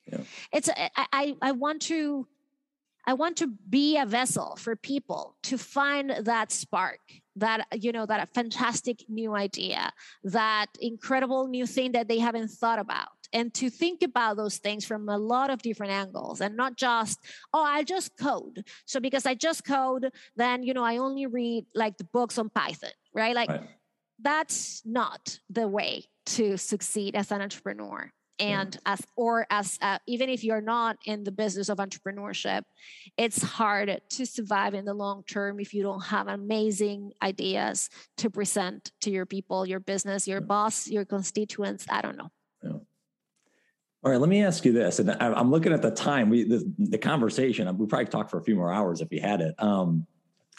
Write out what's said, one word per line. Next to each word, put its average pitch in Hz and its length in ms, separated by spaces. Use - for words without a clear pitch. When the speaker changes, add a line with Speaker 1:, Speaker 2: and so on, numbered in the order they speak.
Speaker 1:
Yeah. - 100
Speaker 2:
It's, - 160
I, - 440
I, 277 300
I 269 100
want 294 300
to, 294 440
I 254 60
want 320 260
to 330 80
be 277 520
a 269 80
vessel 220 500
for - 180
people 254 720
to 262 140
find 277 520
that 226 260
spark, - 500
that, 220 380
you 233 180
know, 226 140
that 208 280
fantastic 233 760
new 220 260
idea, 196 580
that 214 420
incredible 262 640
new 254 200
thing 254 260
that 233 160
they 226 100
haven't 226 300
thought 226 300
about, - 300
and 233 200
to 262 160
think 339 320
about 240 340
those 208 220
things 208 260
from 214 240
a 208 100
lot 240 300
of 262 140
different 208 300
angles 196 480
and 208 160
not 247 200
just, 233 420
"Oh, 311 100
I 294 200
just 359 360
code. 226 460
So - 160
because 262 240
I 262 100
just 320 300
code, 262 460
then, 247 260
you 254 120
know, 254 100
I 233 140
only 269 280
read, 233 480
like, 214 220
the - 80
books 240 320
on 220 140
Python," - 400
right? 220 200
Like, 240 160
Speaker 1:
Right. - 180
Speaker 2:
that's - 640
not - 540
the 220 200
way 196 360
to 202 320
succeed - 580
as 202 140
an 202 100
entrepreneur. 202 720
Speaker 1:
Yeah. 202 220
Speaker 2:
And 190 260
as, 196 140
or 233 340
as, 202 320
uh, 196 240
even 247 220
if 240 160
you're 220 160
not 226 360
in 214 180
the 202 80
business 196 360
of 202 100
entrepreneurship, 196 840
it's 226 260
hard 202 580
to 262 160
survive 202 480
in 196 100
the 202 100
long 202 300
term 202 340
if 202 160
you 202 80
don't 196 220
have 196 240
amazing 202 920
ideas 190 720
to 226 120
present 190 720
to 208 100
your 190 160
people, 190 400
your 185 140
business, 196 480
your 190 100
Speaker 1:
Yeah. - 80
Speaker 2:
boss, 208 400
your 208 180
constituents. 202 840
I 202 100
don't - 160
know. - 140
Speaker 1:
Yeah. - 80
All 135 80
right, 123 80
let 147 80
me 202 160
ask 170 200
you 123 80
this. 107 280
And 92 100
I, 120 220
I'm 120 180
looking 160 220
at 151 100
the 113 80
time, 127 400
we, 117 140
the, 101 340
the 104 200
conversation, 117 800
we 107 100
probably 127 200
talk 107 240
for 92 80
a 80 60
few 110 100
more 87 180
hours 92 280
if 80 100
we - 80
had 101 220
it. 80 180
Um, 90 480